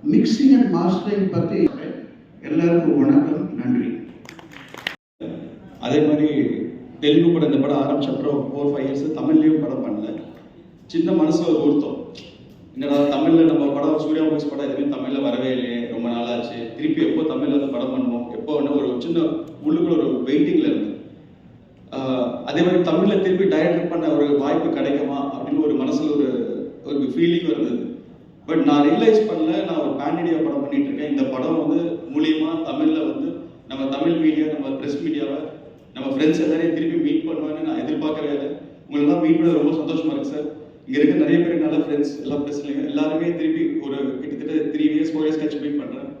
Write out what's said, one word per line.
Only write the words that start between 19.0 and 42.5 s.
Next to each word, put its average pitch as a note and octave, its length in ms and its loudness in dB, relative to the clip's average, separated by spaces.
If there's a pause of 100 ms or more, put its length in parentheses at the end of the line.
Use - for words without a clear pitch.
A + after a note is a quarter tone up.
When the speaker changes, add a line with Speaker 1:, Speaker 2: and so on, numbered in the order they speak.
Speaker 2:
சின்ன E3+ 180 -2 (440)
உள்ளுக்குள்ள E3 340 2
ஒரு - 120 2 (160)
வெயிட்டிங்ல - 420 2
இருந்தது. - 240 -2 (1040)
ஆஹ், C3 360 -2 (160)
அதே D3 180 -2
மாதிரி F3+ 200 4
தமிழ்ல G3 380 2
திருப்பி F#3 240 2
டைரக்ட் E3+ 460 2
பண்ண D#3 180 -2
ஒரு C#3+ 300 2
வாய்ப்பு D3 320 0
கிடைக்குமா C#3 540 -2
அப்படின்னு D3+ 400 -2
ஒரு C3+ 100 2
மனசுல D3 380 0
ஒரு, C#3 160 2 (560)
ஒரு C#3 140 -4 (100)
ஃபீலிங் E3+ 400 2
இருந்தது. A#2+ 320 -2 (640)
But D#3+ 220 0
நான் D3 200 6
ரியலைஸ் G#3+ 360 6
பண்ணல, E3+ 440 0
நான் E3 160 -2
ஒரு - 100 -2
பேன் - 260 -2
இண்டியா E3 220 0
படம் D3 240 0
பண்ணிட்டு C#3 260 0
இருக்கேன். D3 220 -4
இந்த C#3 140 0
படம் C3+ 340 -2
வந்து D3+ 220 2 (280)
மூலியமா D#3 420 0 (140)
தமிழ்ல D#3 400 0
வந்து D#4 240 -4 (380)
நம்ம C3+ 200 -6
தமிழ் D#3+ 300 0
மீடியா, D#3 340 2
நம்ம C3+ 260 -4
பிரஸ் C#3+ 220 -6
மீடியாவை, D3 380 -4 (540)
நம்ம C3 180 -10
ஃப்ரெண்ட்ஸ் D3 320 2
எல்லாரையும் D#3+ 340 0
திருப்பி - 240 -2
மீட் - 260 0
பண்ணுவேன்னு - 420 -4
நான் - 140 -2
எதிர்பார்க்கவே D3+ 500 -4
இல்லை. C#3 180 -4 (340)
உங்களெல்லாம் D3 400 2
மீட் D#3+ 160 4
பண்ண E3 140 4
ரொம்ப D3+ 200 2
சந்தோஷமா D#3+ 400 -2
இருக்கு - 200 -4
சார். D3 160 -6 (340)
இங்க C3 140 -6
இருக்க D3 200 4
நிறைய E3 220 4
பேர் E3+ 240 0
நல்ல D3+ 160 0
ஃப்ரெண்ட்ஸ், C#3+ 420 0
எல்லா C3+ 140 -6
பிரஸ்லயும் C#3+ 500 -6